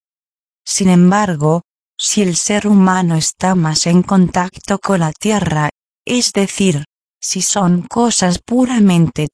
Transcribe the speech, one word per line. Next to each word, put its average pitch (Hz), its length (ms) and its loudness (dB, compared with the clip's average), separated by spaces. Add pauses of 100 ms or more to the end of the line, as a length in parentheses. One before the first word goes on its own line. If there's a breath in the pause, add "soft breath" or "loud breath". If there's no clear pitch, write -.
(680)
Sin - 220 -2
embargo, 175 760 2 (360)
si - 240 -2
el 175 140 -2
ser 208 300 -2
humano 185 500 2
está 185 380 -2
más 160 320 0
en 180 160 4
contacto 185 760 -2
con 190 220 -2
la 156 120 -2
tierra, 160 580 -2 (360)
es 247 260 -2
decir, 190 520 0 (380)
si - 180 -6
son 175 420 0
cosas 214 640 -2
puramente 202 880 2